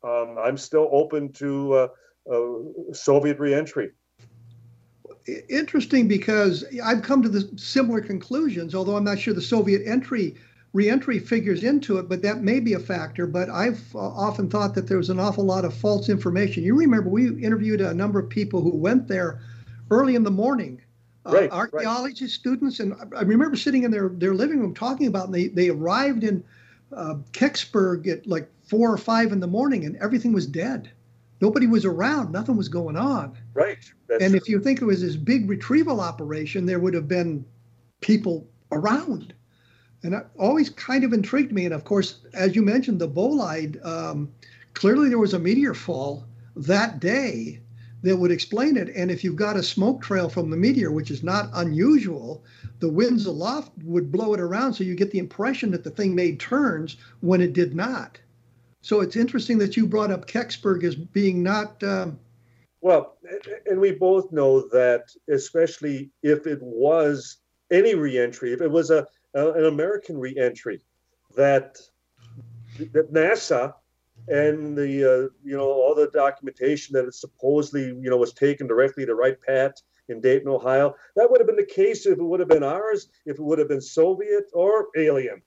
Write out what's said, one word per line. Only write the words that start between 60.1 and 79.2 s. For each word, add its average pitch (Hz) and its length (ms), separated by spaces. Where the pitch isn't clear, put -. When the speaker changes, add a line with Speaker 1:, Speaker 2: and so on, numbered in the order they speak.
Speaker 2:
Kecksburg 196 600
as 160 100
being 180 480
not, 208 400
um, 190 340
Speaker 1:
Well, 170 360
a-, 202 400
and 190 100
we 196 120
both 185 400
know 135 380
that, 123 400
especially 143 800
if 147 240
it 143 140
was 143 760
any 202 240
reentry, 127 580
if 123 80
it 160 100
was 160 180
a, 156 160
a, 151 160
an 156 140
American 165 520
reentry, 127 640
that, 135 440
that 151 200
nasa 156 600
and 151 500
the, 139 260
uh, 131 260
you 139 140
know, 139 120
all 139 260
the 147 180
documentation 139 800
that 131 120
it 123 80
supposedly, 143 760
you 127 220
know, 127 80
was 117 160
taken 139 340
directly 131 380
to 117 100
Wright 131 300